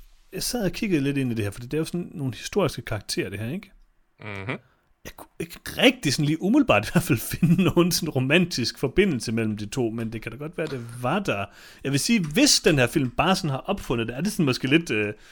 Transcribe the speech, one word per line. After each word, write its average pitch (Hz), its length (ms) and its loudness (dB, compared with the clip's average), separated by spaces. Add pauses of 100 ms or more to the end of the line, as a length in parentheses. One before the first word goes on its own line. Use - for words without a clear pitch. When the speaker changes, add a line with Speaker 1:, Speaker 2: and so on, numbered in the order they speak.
(320)
Speaker 1:
jeg 185 100 -6
sad 240 220 -2
og 175 80 0
kiggede 185 300 0
lidt 139 160 0
ind 127 140 0
i - 20 -2
det 110 100 -2
her, 101 60 -2
for 120 100 -14
det 123 140 -8
er 151 40 0
jo 160 60 0
sådan 175 300 -6
nogle 131 200 -4
historiske - 480 -2
karakterer, 107 480 -6
det 98 80 -8
her, 110 140 -4
ikke? 196 180 -10 (500)
Speaker 2:
Mhm. 104 380 -8 (480)
Speaker 1:
Jeg - 100 -16
kunne - 120 -20 (100)
ikke - 280 -10
rigtig 202 480 0
sådan 147 120 0
lige 156 160 -2
umiddelbart 185 460 4
i - 40 -8
hvert 175 120 4
fald 123 220 2
<laughs> - 120 -6
finde 175 260 4
nogen 170 280 4
sådan 165 160 -2
romantisk 139 680 0
forbindelse 143 540 0
mellem 110 240 -2
de 104 100 -8
to, 117 240 -2
men 113 220 -6
det 113 100 -10
kan 117 100 -10
da 127 60 -14
godt 151 200 -10
være, 160 80 -2
det 120 360 -10
var 139 160 0
der. 110 260 -2 (400)
Jeg 135 80 0
vil 139 80 2
sige, 233 200 4 (120)
hvis 269 280 6
den 160 180 4
her 123 80 6
film 131 240 0
bare 180 260 2
sådan 170 140 -2
har 131 80 -2
opfundet 127 500 -2
det, 120 80 -8
er 139 40 -6
det 196 120 -2
sådan 165 140 2
måske 127 220 0
lidt, 165 220 4
øh, 107 240 0 (180)